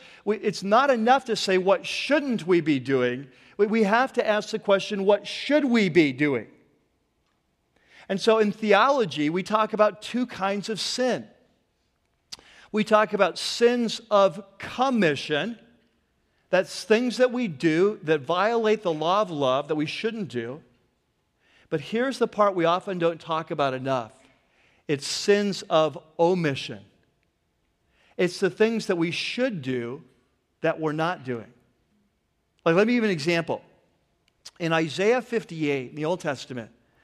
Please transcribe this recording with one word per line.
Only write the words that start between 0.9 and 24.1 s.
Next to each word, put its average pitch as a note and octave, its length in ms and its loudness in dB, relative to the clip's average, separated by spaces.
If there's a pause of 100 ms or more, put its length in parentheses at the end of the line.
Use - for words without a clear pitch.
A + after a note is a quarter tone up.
to A3 100 -2
say, F#3 220 0
"What F#3 260 2
shouldn't C4 600 -2
we F3 160 4
be C#3+ 180 0
doing?" B2+ 460 -2 (320)
We, G#3 80 4
we A3 160 2
have A3+ 320 2
to A#3 120 0
ask G#3 220 0
the G#3+ 100 -6
question, G3 460 0
"What G3+ 220 4
should C#4+ 400 0
we A3+ 240 4
be C#3+ 240 4
doing?" C3 320 -2 (1600)
And G3 120 -4
so A3 180 4
in G#3 140 -2
theology, G3+ 800 2
we F3+ 120 -2
talk G#3+ 300 -2
about G#3+ 300 4
two A#3+ 240 -4
kinds G3 420 -4
of G#3+ 120 -6
sin. G#3+ 460 -2 (1500)
We G#3+ 120 0
talk G#3+ 300 2
about F#3+ 240 2
sins A#3+ 600 0 (100)
of G3 340 4 (140)
commission, G#3 1000 0 (920)
that's - 340 -2
things A3+ 320 2
that B3+ 160 2
we B3 160 -2
do E3+ 560 2
that D#3 160 0
violate G#3+ 600 0
the F3 100 -2
law E3+ 300 0
of F3+ 80 -4
love C#3+ 380 0
that D#3+ 60 -2
we D#3 120 -2
shouldn't A3 420 -6
do. A#2+ 320 -8 (1120)
But D#3+ 100 -2
here's A#3+ 380 -2
the A#3+ 100 0
part G3+ 260 2
we E3+ 100 0
often F3+ 340 0
don't E3 220 -2
talk D#3+ 300 -8
about C#3 240 -2
enough. C3 380 -6 (720)